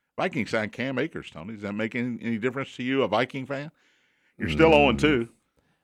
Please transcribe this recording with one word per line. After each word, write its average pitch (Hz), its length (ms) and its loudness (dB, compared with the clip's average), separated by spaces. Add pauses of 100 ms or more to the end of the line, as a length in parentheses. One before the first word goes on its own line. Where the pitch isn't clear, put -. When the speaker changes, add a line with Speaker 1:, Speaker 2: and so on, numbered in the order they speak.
(180)
Speaker 1:
Vikings 139 320 -4
signed 107 240 -4
Cam 127 260 -6
Akers, 143 300 -6
Tony. 87 240 -14
Does 101 80 -14
that 101 100 -8
make 107 240 -6
any, 123 260 -4
any 113 160 -4
difference 127 380 -6
to 127 80 -10
you, 131 200 0
a 107 40 2
Viking 127 380 -2
fan? 139 260 -10 (680)
You're 95 120 -6
still 160 220 6
Speaker 2:
Mm. 156 40 8
Speaker 1:
oh 143 140 8
and 131 100 2
two. 135 300 2 (540)